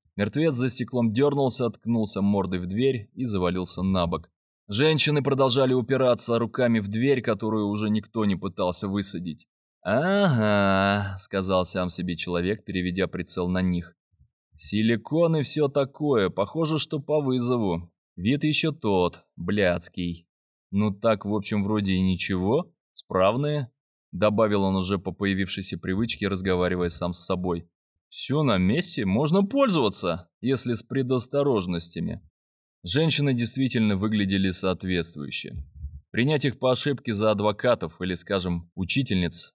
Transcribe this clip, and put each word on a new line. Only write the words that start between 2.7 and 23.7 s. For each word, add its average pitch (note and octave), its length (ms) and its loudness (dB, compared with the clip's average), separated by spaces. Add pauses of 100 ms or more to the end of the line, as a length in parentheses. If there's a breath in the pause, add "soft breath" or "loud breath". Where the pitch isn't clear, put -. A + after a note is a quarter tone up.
и B2+ 120 -4
завалился F2+ 560 0
на F#2+ 260 2
бок. D#2+ 200 -6 (380)
Женщины D3 560 2
продолжали C3+ 500 2
упираться B2 680 2
руками A#2 400 0
в G2 80 -6
дверь, B2 340 0
которую G#2+ 460 -2
уже G#2 200 -2
никто G#2+ 360 -2
не G2 100 2
пытался F#2+ 540 -2
высадить. F2+ 580 -4 (360)
«Ага», G#2 1400 2
сказал F#2 460 0
сам F2+ 260 0
себе F2+ 260 -4
человек, F2+ 480 -2
переведя F2+ 420 -2
прицел F2+ 420 -2
на F#2 140 0
них. F2 320 -2 (640)
«Силикон A#2 800 0
и D3 80 0
все D3+ 240 2
такое. C#3 600 0
Похоже, D3+ 520 -2
что - 180 -4
по D3+ 220 0
вызову. A#2+ 720 0 (240)
Вид B2+ 280 0
еще D#3 280 2
тот, F#2+ 540 0 (100)
блядский. F2 880 0 (440)
Ну G#2 200 2
так, G2+ 360 0
в G#2 80 -2
общем, G#2 280 -2
вроде G2+ 300 0
и F#2 80 2
ничего. F#2+ 720 0 (200)
Справные», B2 800 0 (400)